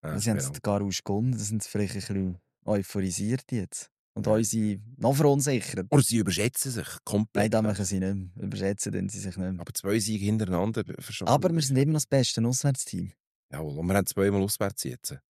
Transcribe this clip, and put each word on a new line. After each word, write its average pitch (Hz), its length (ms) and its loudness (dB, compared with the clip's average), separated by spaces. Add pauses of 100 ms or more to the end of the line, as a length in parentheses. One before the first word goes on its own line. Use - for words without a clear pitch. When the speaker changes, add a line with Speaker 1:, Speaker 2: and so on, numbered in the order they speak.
Speaker 1:
Ja, 98 140 -4
Speaker 2:
Sie 110 120 0
haben 101 60 2
es - 100 0
Speaker 1:
genau. - 160 -10
Speaker 2:
Garus 101 400 0
gewonnen, 110 300 0
da 113 60 -4
sind 104 240 -4
sie - 60 -10
vielleicht 104 260 -2
ein 101 60 -4
bisschen 92 380 -2 (260)
euphorisiert 101 840 -2
jetzt. - 400 -6 (240)
Und 104 120 -4
Speaker 1:
Ja. 107 80 4
Speaker 2:
unsere 107 460 0 (160)
noch 139 200 2
verunsichert. 139 760 2
Speaker 1:
Oder 143 120 6
sie 117 160 2
überschätzen 104 520 0
sich 113 160 -6 (180)
komplett. 107 300 0 (100)
Speaker 2:
Nein, 110 60 2
da 110 120 4
machen 101 220 0
sie 95 160 -2
nicht 95 140 0 (220)
mehr. - 80 -10
Überschätzen 98 480 -4
tun 95 160 -2
sie 98 120 -8
sich 95 160 -8
nicht 92 160 -4
mehr. 90 80 -6
Speaker 1:
Aber - 140 -12
zwei 101 240 0
Siege 101 260 -2
hintereinander 104 600 0 (140)
verschaffen. - 340 0
Speaker 2:
Aber 151 200 4
wir 165 100 2
sind 135 140 0
immer 143 160 4
noch 156 60 2
das - 80 -2
beste 123 400 2
Auswärtsteam. 120 680 -2 (380)
Speaker 1:
Jawohl, 73 280 -6
und 85 80 -2
wir 95 80 2
haben 95 120 4
zweimal 98 360 2
auswärts 101 420 -2
jetzt. - 320 -8 (140)